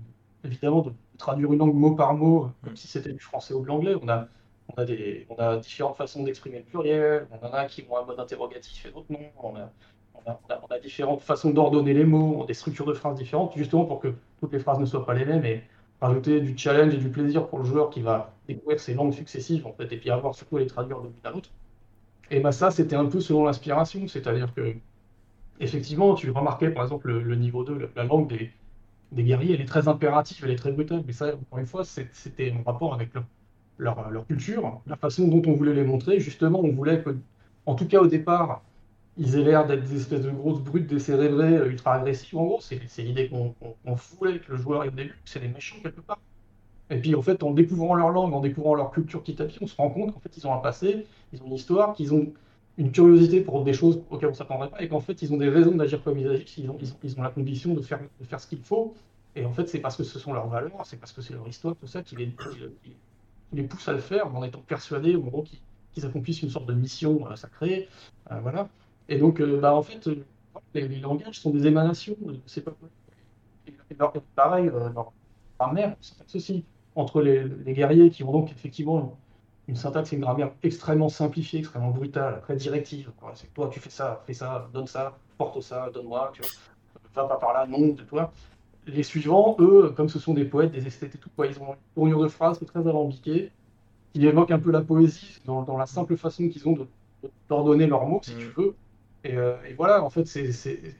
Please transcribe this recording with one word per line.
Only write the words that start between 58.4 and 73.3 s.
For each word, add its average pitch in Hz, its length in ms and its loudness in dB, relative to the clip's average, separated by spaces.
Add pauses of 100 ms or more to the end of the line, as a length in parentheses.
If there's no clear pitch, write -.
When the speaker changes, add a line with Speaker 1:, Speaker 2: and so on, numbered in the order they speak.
Speaker 1:
qu'il 139 120 -12
faut. 226 340 -2 (420)
Et 127 100 -6
en 120 80 -4
fait, 170 140 -4
c'est - 120 -6
parce 131 160 -6
que 143 80 -6
ce 123 160 -10
sont 135 140 -8
leurs 113 140 -6
valeurs, 147 360 -6
c'est - 160 -18
parce - 140 -20
que - 80 -16
c'est 120 120 -14
leur 113 140 -14
histoire, 165 300 -8
tout 131 100 -18
ça, 180 160 -12
qui - 120 -20
les, 120 120 -8
qui, 120 300 -12 (260)
qui, - 60 -20
qui - 60 -20 (580)
les 143 100 -4
pousse 151 240 -12
à 156 60 -2
le 135 60 -4
faire, 185 360 -4
en 127 80 -6
étant 123 240 -12
persuadés, 151 480 -2
en 165 40 0
gros, 139 240 -6
qu'ils, - 160 -20 (340)
qu'ils 143 120 -8
accomplissent 139 380 -6
une 139 60 -4
sorte 123 180 -10
de 120 60 -2
mission, 135 580 -2
euh, 107 40 -14
sacrée. 185 520 -6 (420)
Euh, 113 120 -10
voilà. 160 260 -4 (400)
Et 147 100 -2
donc, 160 220 6
euh, 143 200 0
bah, 143 140 4
en 151 80 4
fait, - 260 -10
euh, 143 160 -4 (500)
les, 143 140 -6
les 135 120 -8
langages 147 400 -6
sont 156 100 -4
des 147 160 2
émanations, 165 520 2 (100)
euh, 147 60 -12 (120)
c'est - 160 -14
pas 160 120 -12 (960)